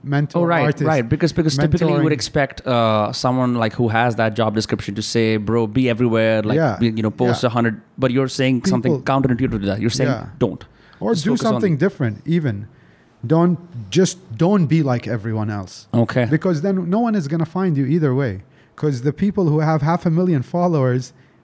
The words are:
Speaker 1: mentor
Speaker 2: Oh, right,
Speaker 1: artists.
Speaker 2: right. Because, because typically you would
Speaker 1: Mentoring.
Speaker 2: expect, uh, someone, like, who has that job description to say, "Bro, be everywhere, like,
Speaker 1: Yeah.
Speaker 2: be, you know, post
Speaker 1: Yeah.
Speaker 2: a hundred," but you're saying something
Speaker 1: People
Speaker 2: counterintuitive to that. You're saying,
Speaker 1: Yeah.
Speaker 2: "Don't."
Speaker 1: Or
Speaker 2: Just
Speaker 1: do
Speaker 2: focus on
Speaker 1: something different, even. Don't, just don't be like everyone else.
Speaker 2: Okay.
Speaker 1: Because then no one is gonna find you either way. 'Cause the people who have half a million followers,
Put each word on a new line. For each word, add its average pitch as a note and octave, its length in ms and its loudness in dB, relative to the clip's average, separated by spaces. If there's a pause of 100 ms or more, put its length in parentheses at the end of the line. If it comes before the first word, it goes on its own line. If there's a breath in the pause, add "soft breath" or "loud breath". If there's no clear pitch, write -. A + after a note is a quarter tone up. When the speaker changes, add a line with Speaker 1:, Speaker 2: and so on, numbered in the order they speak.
Speaker 1:
mentor C#3+ 400 0
Speaker 2:
Oh, - 20 2
right, E3 180 2
Speaker 1:
artists. D3+ 220 0
Speaker 2:
right. C#3 220 0
Because, D3+ 260 0
because D#3 240 0
typically D#3+ 360 2
you D3 100 2
would D#3 80 2
Speaker 1:
Mentoring. - 20 -
Speaker 2:
expect, - 520 -4
uh, A2+ 460 2
someone, B2+ 440 0
like, A2+ 180 0
who A#2+ 160 0
has A2+ 260 2
that A2 200 0
job A2 200 0
description G#2+ 400 -4
to A2 60 -4
say, A2 360 0
"Bro, A2 300 0
be B2 220 0
everywhere, A2 540 2
like, G#2+ 120 0
Speaker 1:
Yeah. C#3 240 2
Speaker 2:
be, A#2 80 2
you A2 160 -2
know, G#2+ 80 0
post B2 320 0
Speaker 1:
Yeah. B2+ 40 0
Speaker 2:
a - 20 2
hundred," A#2 320 0 (160)
but B2+ 140 0
you're C3 180 0
saying C3 360 0
something E3 340 2
Speaker 1:
People - 40 -12 (100)
Speaker 2:
counterintuitive B2+ 480 0
to G2 60 -2
that. G2+ 140 -2
You're A#2 80 0
saying, B2+ 220 0
Speaker 1:
Yeah. A2+ 160 -6 (120)
Speaker 2:
"Don't." - 240 -2 (380 soft breath)
Speaker 1:
Or A3 120 -2
Speaker 2:
Just D#3 120 -2
Speaker 1:
do A3+ 60 0
Speaker 2:
focus A#3 140 0
on A3 100 2
Speaker 1:
something E3+ 220 0
different, B2+ 480 -2
even. C#3 420 -2 (580 soft breath)
Don't, E3 320 2 (320)
just F3 280 2 (200)
don't F3 300 2
be D#3+ 160 2
like B2 240 0
everyone G#2+ 420 -2
else. G2+ 440 -10
Speaker 2:
Okay. A#2 360 2
Speaker 1:
Because D#3 320 0
then F#3 280 -2
no G3+ 100 0
one A3+ 160 0
is D3+ 120 -2
gonna E3 180 -2
find F#3 320 -2
you C#3 80 0
either D3 300 2
way. A2 280 -2 (340 soft breath)
'Cause C#3 240 -2
the C#3+ 120 0
people G3 360 0
who D3+ 100 2
have D#3 220 0
half E3 240 -2
a F3 40 2
million E3 320 2
followers, C3+ 680 0 (320 soft breath)